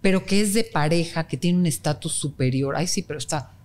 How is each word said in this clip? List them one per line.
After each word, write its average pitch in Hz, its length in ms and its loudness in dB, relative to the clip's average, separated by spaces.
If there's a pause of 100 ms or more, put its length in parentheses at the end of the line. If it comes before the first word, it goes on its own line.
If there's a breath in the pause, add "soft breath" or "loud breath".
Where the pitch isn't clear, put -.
pero 190 240 2
que 202 160 2
es 208 120 0
de 220 100 2
pareja, 165 640 0
que 135 100 -6
tiene 175 220 2
un 180 60 4
estatus 151 480 -2
superior. 135 600 -2
Ay, 160 120 -2
sí, 190 160 -2
pero 151 140 -10
está 143 340 -6 (140)